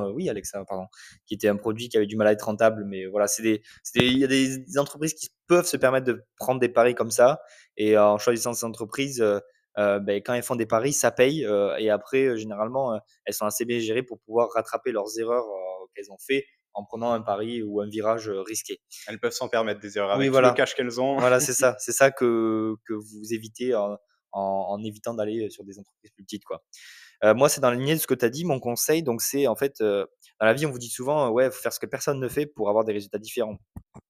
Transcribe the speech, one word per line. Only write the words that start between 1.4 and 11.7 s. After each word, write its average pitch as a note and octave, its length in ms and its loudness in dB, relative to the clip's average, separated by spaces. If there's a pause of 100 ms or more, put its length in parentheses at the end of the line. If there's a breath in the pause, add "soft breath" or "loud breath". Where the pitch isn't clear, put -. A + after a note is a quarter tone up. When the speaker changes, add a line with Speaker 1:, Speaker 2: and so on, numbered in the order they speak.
Speaker 1:
un G2+ 80 4
produit A2+ 340 -6
qui A#2 80 -2
avait G#2+ 80 4
du G#2+ 100 -6
mal G#2+ 120 2
à G#2+ 60 6
être G#2+ 120 -4
rentable, A2 400 0
mais F#2+ 220 -8
voilà, G2+ 200 0
c'est - 140 -4
des, A2 220 0 (180 loud breath)
c'est - 180 -2
des, B2 100 6
il C3 100 2
y C#3 40 4
a C3 40 4
des, C3+ 320 0
des C3 180 -8
entreprises D3 380 -2
qui - 140 -14 (180)
peuvent F3 180 4
se E3 100 -2
permettre C3 300 2
de A2+ 180 0 (140)
prendre B2+ 220 -2
des A#2+ 100 2
paris A#2+ 240 4
comme A2+ 160 -2
ça, B2+ 320 6 (360 loud breath)
et G#2+ 200 4
en G#2 220 6
choisissant A#2+ 340 -2
ces A2+ 100 -6
entreprises, A#2 580 -6
heu, G2+ 200 2 (380 soft breath)
heu, G2+ 200 2
beh, G2+ 220 -2
quand B2 140 -4
elles A#2+ 80 -2
font B2+ 120 -4
des A2+ 120 -2
paris, A#2 260 2
ça A#2+ 160 2
paye, C3+ 360 2
heu, G2+ 340 2